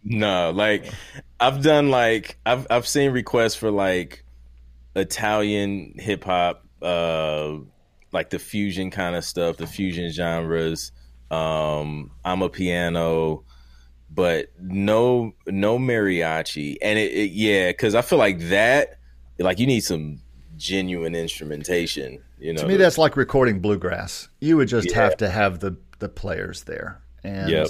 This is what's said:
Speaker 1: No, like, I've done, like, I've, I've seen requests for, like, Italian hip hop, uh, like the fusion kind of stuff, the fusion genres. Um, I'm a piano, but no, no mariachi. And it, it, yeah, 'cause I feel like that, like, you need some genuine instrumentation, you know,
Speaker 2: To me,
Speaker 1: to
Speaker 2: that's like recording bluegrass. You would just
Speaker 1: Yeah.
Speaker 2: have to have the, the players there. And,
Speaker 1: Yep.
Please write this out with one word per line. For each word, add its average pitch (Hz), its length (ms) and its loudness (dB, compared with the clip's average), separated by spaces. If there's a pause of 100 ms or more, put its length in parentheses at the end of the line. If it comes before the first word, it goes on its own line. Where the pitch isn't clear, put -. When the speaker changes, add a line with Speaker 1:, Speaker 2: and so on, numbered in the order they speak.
Speaker 1:
No, 101 500 2
like, 104 320 2 (540)
I've 135 200 2
done, 147 300 6
like, 113 560 2
I've, 123 240 0
I've 120 160 2
seen 139 240 2
requests 120 460 0
for, 110 160 -2
like, 92 520 -2 (720)
Italian 101 1040 -2
hip 92 260 -4
hop, 87 400 0 (180)
uh, 80 760 -2 (560)
like - 180 -4
the 87 80 -6
fusion 95 520 -6
kind 87 260 -4
of 82 80 -4
stuff, 85 320 -2
the 82 100 -10
fusion 87 440 -6
genres. 82 840 -4 (380)
Um, 76 800 -4 (140)
I'm 92 180 0
a 90 60 0
piano, 82 960 -2 (680)
but 85 360 0 (120)
no, 107 760 2 (120)
no 101 320 0
mariachi. 82 1040 0
And 107 160 2
it, 104 140 0
it, 101 200 0
yeah, 98 400 4
'cause 104 220 0
I 117 80 4
feel 160 160 2
like 101 300 4
that, 113 500 4 (400)
like, 90 200 0
you 120 80 2
need 127 140 4
some 78 400 -6 (360)
genuine 90 580 -4
instrumentation, 78 1040 -4 (180)
you 78 140 -8
know, 80 100 -4
Speaker 2:
To 151 40 -2
me, 185 80 2
Speaker 1:
to 196 40 4
Speaker 2:
that's 180 200 6
like 156 180 4
recording 123 440 2
bluegrass. 92 680 -2 (120)
You 160 180 4
would 135 100 4
just 104 220 0
Speaker 1:
Yeah. 87 60 0
Speaker 2:
have 107 220 4
to 104 120 0
have 95 300 0
the, 92 160 -4 (240)
the 101 100 -6
players 92 540 -8
there. - 360 -12 (240)
And, 98 260 -4
Speaker 1:
Yep. 78 200 2